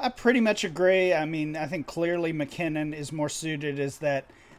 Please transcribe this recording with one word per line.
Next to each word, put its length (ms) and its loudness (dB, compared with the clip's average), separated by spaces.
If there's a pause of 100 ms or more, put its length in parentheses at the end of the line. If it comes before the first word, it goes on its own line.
I 60 0
pretty 300 4
much 220 2
agree. 500 4
I 120 2
mean, 320 -4
I 100 -4
think 220 -6
clearly 440 0
McKinnon 600 -4
is 160 -10
more 180 -2
suited 520 -4
as 180 -4
that 320 -2 (280)